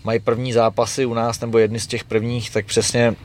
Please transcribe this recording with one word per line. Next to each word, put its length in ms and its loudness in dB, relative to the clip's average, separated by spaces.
mají 160 0
první 320 -2
zápasy 540 2
u 80 -2
nás, 260 -2
nebo 180 2
jedny 220 2
z 60 -6
těch 180 -6
prvních, 460 -4
tak 160 -2
přesně 480 2